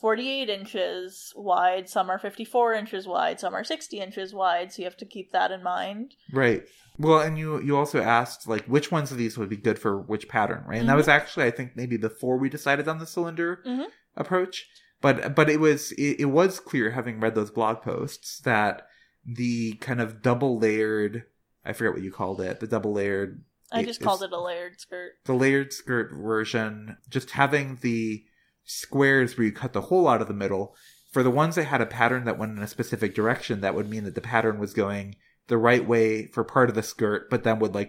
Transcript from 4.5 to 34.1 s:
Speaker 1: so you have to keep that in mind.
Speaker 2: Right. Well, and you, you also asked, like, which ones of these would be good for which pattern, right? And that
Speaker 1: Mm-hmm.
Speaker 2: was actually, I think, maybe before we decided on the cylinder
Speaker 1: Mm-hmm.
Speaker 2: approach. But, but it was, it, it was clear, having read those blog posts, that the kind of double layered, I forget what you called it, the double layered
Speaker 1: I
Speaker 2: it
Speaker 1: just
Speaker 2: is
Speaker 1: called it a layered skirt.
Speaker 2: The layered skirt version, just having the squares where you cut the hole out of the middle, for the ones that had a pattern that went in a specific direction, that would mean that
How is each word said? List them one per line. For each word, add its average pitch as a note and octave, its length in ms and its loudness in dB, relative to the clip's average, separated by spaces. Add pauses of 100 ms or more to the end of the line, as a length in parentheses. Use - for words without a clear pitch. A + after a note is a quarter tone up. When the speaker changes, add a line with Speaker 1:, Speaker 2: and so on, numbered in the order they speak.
Speaker 1:
so G#3 100 -12
you - 40 -6
have F3+ 100 -10
to G#3+ 100 -16
keep F#3+ 260 -16
that F#3 200 2
in F#3 100 -8
mind. F#3+ 520 -6 (180)
Speaker 2:
Right. B2 320 2 (340)
Well, D#3 220 6
and D#3 180 -2
you, D#3 220 -4
you C#3+ 160 0
also D3 240 2
asked, A#2 480 2
like, G#2+ 160 -2
which C#3+ 260 2
ones C#3+ 220 -2
of B2+ 60 -6
these A2+ 180 -4
would G#2 140 -4
be A2 80 -4
good G#2+ 200 2
for G2 220 -2
which G#2 300 -6
pattern, G2+ 360 0
right? - 120 -4
And A#2+ 100 2
that C3+ 40 6
Speaker 1:
Mm-hmm. C#3+ 40 6
Speaker 2:
was D3+ 120 6
actually, D3+ 360 4
I A#2+ 60 4
think, B2+ 260 -8
maybe A#2+ 220 -4
before B2+ 400 -2
we C3+ 100 0
decided C#3+ 400 0
on D#3+ 100 -4
the D#3+ 80 -12
cylinder E3+ 600 -4
Speaker 1:
Mm-hmm. B3+ 160 -4 (340)
Speaker 2:
approach. F#3 500 -2 (360)
But, C#3 320 2
but D#3 160 6
it D3+ 100 4
was, D3+ 320 4
it, C#3+ 280 -2
it C#3+ 40 0
was E3+ 340 4
clear, A#2 340 0
having A#2+ 280 -6
read A2+ 140 2
those G#2+ 160 0
blog A2 320 0
posts, - 580 -8
that G#2 460 0 (400)
the A#2 480 -2
kind A#2+ 260 -4
of A2 220 -6
double B2 360 2
layered, G#2+ 640 2 (420)
I G#2 80 -6
forget A2+ 180 0
what - 100 -8
you F#2+ 80 -8
called F#2+ 300 -4
it, F#2 200 -6
the A2+ 60 -6
double G#2+ 280 -2
layered G2+ 500 -4 (260)
Speaker 1:
I A3+ 100 -2
Speaker 2:
it - 80 -2
Speaker 1:
just A#3 120 -10
Speaker 2:
is - 60 -8
Speaker 1:
called F#3+ 160 0
it F#3 100 -8
a F3 80 -6
layered F3+ 400 -8
skirt. F3+ 320 -14 (140)
Speaker 2:
The C3 80 0
layered C3+ 400 2
skirt A#2+ 400 -4
version, G#2+ 800 -4 (140)
just - 220 -6
having C#3 500 0
the A2+ 420 -2 (400)
squares C3+ 720 2
where A#2 80 2
you G#2+ 80 2
cut - 220 -6
the G2 80 -2
hole F3+ 260 4
out A2+ 140 4
of G#2+ 60 -4
the G#2 60 -6
middle, G2 400 -2 (380)
for C3 100 4
the B2+ 80 6
ones D#3 260 2
that E3 80 2
had C#3 180 0
a A2 40 0
pattern A#2+ 380 0
that A2+ 140 -2
went A2 180 -6
in G2+ 60 -8
a G#2 40 -4
specific G#2+ 480 -4
direction, A2 460 0
that F#2+ 140 0
would G#2 160 -4
mean G#2+ 140 -8
that F#2 100 -8